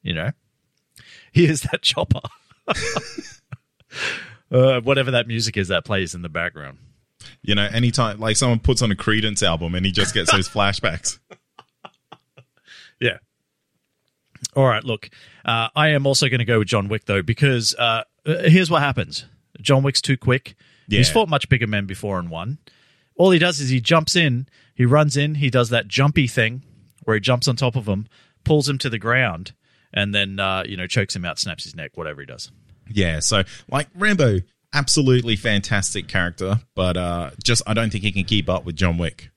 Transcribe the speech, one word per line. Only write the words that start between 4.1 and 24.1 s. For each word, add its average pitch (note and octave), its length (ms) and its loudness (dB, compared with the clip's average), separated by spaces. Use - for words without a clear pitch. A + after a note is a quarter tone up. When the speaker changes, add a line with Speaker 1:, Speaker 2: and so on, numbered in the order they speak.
Speaker 1:
Uh, B2+ 300 4
whatever C3 300 0
that A#2+ 160 0
music A2+ 280 -4
is F#2+ 140 -2
that F2+ 160 0
plays F#2+ 280 -4
in F2 100 -12
the E2+ 60 -10
background. D#2 480 -8
Speaker 2:
You G#2 140 0
know, G2+ 160 0
anytime, A2+ 480 0
like, A2 160 -2
someone A#2+ 240 2
puts B2 220 2
on A2 100 0
a F#2+ 40 2
Creedence G#2+ 480 -2
album E2+ 320 0
and F#2 100 -2
he F#2+ 80 0
just G2 200 0
gets F#2 180 0
those - 180 0
<laughs> - 0 -
flashbacks. G3 680 -2
Speaker 1:
Yeah. A#2 200 -2
All C3+ 120 4
right, A2 180 2
look, A2+ 260 -6
uh, A2+ 280 0
I D3+ 160 2
am C#3 160 2
also C#3 220 2
gonna A#2+ 160 0
go A2+ 160 2
with G#2 80 0
John G2+ 220 0
Wick, G#2+ 160 -6
though, G2 160 0
because, A#2 540 0
uh, A2+ 280 0
uh, D#3+ 180 -2
here's E3 260 6
what D#3+ 120 2
happens. C3+ 440 -4
John C3+ 220 4
Wick's C#3 180 0
too C3 160 0
quick. - 380 -2
He's A2 180 4
Speaker 2:
Yeah. - 60 -2
Speaker 1:
fought A3 160 2
much C#3+ 180 0
bigger A#2 200 2
men G#2 180 -2
before F#2+ 340 -6
and E2+ 100 -8
won. F2+ 280 -8
All F#3+ 160 6
he E3+ 80 6
does E3 200 0
is C3+ 100 -2
he C3 120 2
jumps D#3+ 340 2